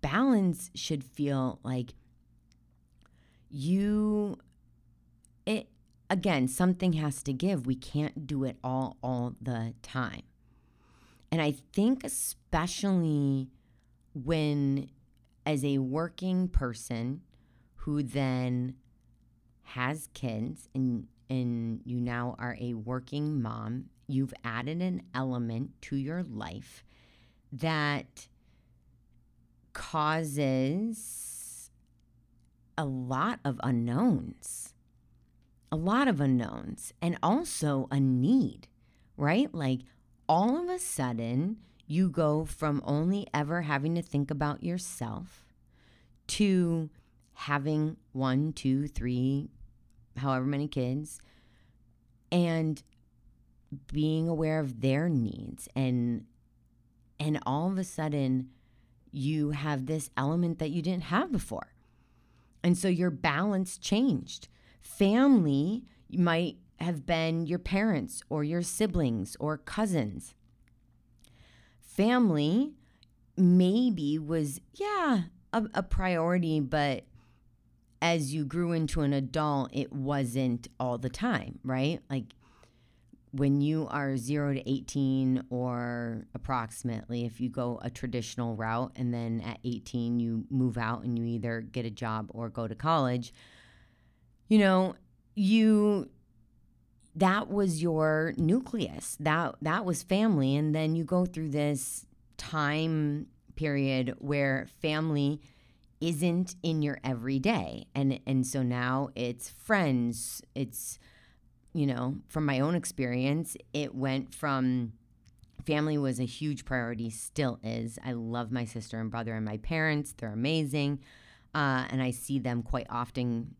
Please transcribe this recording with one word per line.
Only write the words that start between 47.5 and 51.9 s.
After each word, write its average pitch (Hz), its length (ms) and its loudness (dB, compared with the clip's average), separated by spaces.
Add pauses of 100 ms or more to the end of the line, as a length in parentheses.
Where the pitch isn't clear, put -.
one, 135 420 2
two, 135 340 0
three, 127 600 0 (680)
however 131 280 0
many 143 220 0
kids, 139 520 -4 (1120)